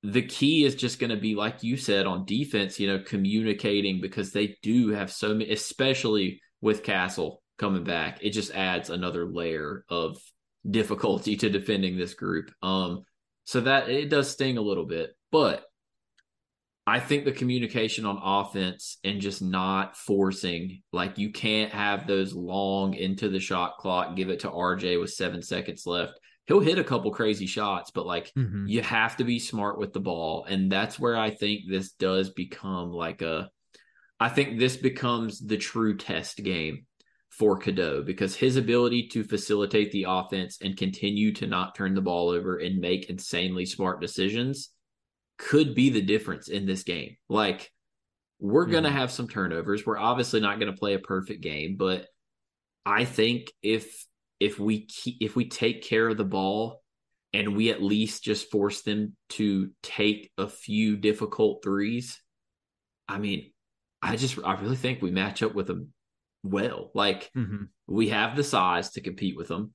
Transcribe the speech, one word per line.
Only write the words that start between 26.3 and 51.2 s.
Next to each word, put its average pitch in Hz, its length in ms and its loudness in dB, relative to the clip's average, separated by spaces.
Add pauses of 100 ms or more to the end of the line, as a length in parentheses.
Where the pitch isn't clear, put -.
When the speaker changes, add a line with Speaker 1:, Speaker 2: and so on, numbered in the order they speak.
Speaker 1:
he'll 190 100 8
hit 170 200 4
a 151 40 2
couple 107 280 0
crazy 104 340 0
shots, 98 460 -2
but, 85 140 -4
like, 87 280 -4
Speaker 2:
Mm-hmm. 101 340 -2
Speaker 1:
you 110 140 0
have 113 360 2
to 127 60 2
be 120 160 2
smart 104 400 -4
with 98 140 -4
the 98 80 -2
ball. 82 480 -2
And 95 200 2
that's 101 300 0
where 120 160 2
I 110 140 0
think 104 400 -2
this 95 240 -2
does 95 380 2
become, 92 600 -6
like, 82 300 -6
a, 82 280 -4 (720)
I 113 80 6
think 123 320 2
this 131 160 4
becomes 120 640 0
the 104 180 -2
true 107 380 0
test 95 480 -6
game 82 420 -2 (440)
for 104 280 4
Cadeau, 87 460 0
because 95 320 -2
his 131 220 4
ability 120 520 4
to 110 140 -2
facilitate 104 680 2
the 95 180 0
offense 92 520 -2
and 95 140 -2
continue 101 600 0
to - 120 -6
not 92 280 -2
turn 95 180 0
the 95 80 2
ball 87 300 2
over 92 260 -2
and 90 240 -2
make 90 280 -2
insanely 92 580 -4
smart 92 340 -2
decisions 113 680 -2 (680)
could 143 380 4
be 131 160 6
the 110 100 2
difference 95 480 -2
in 101 160 -4
this 95 180 -2
game. 85 320 -6 (140)
Like, - 420 0 (680)
we're 117 260 0
gonna 165 240 2
Speaker 2:
Mm-hmm. 143 80 0
Speaker 1:
have 127 140 0
some 123 160 -6
turnovers. 92 580 -2
We're 104 140 -2
obviously 117 420 4
not 104 180 2
gonna 101 140 0
play 101 220 0
a 95 40 0
perfect 95 420 -4